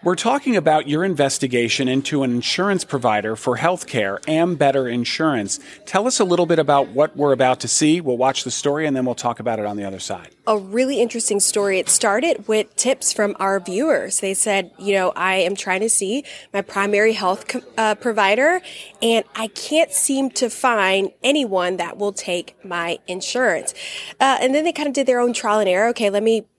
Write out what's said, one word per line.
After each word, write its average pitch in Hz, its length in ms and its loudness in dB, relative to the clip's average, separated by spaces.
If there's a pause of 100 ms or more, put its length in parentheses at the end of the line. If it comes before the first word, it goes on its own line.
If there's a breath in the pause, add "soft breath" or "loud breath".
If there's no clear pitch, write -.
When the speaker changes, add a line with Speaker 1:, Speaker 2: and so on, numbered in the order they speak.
Speaker 1:
We're 180 120 2
talking 247 400 0
about 156 320 2
your 156 160 0
investigation 135 800 0
into 135 380 0
an 127 80 0
insurance 180 520 0
provider 110 520 0
for 120 200 -2
healthcare, 123 640 -2
Ambetter 147 720 2
Insurance. 120 680 -2 (260 loud breath)
Tell 208 220 0
us 254 100 -2
a 220 60 4
little 175 220 2
bit 165 120 2
about 139 300 4
what 147 280 0
we're 143 160 2
about 127 280 2
to 120 80 -8
see. 156 320 2
We'll 131 160 -2
watch 131 260 0
the 123 80 -6
story, 143 340 -2
and 143 120 0
then 127 80 -2
we'll 120 100 -2
talk 117 240 -4
about 113 220 -4
it 104 40 -4
on 104 120 -6
the 101 80 -8
other 95 160 -10
side. 87 300 -10 (140)
Speaker 2:
A 214 140 2
really 240 420 -2
interesting 226 380 -2
story. 196 400 0
It 175 100 -4
started 240 600 0
with 214 260 -2
tips - 380 -2
from 202 260 -2
our 196 220 0
viewers. 190 580 -2
They 196 160 -2
said, 196 420 -2
"You 196 180 -2
know, 185 200 2
I 185 220 0
am 185 180 0
trying 190 280 -2
to 226 60 -2
see 220 360 -2 (280 loud breath)
my 196 100 -2
primary 202 500 2
health 196 340 -2
co-, 247 160 -8 (160)
uh, 220 160 2
provider, 226 680 2 (400 loud breath)
and 226 240 2 (120)
I 220 100 -4
can't 302 460 0
seem 269 380 0
to 240 200 -2
find 196 640 2 (100)
anyone 196 540 0
that 170 200 -6
will 202 160 -4
take 180 520 -6
my 170 420 -4
insurance." 190 680 -2 (460 loud breath)
Uh, 262 220 4
and 262 120 2
then 302 120 2
they 339 80 2
kind 294 160 -2
of 262 60 -6
did 277 120 2
their 247 140 2
own 240 120 2
trial 214 280 0
and 202 80 2
error. 185 220 4
"Okay, 233 200 0
let 202 140 0
me 226 180 2 (160)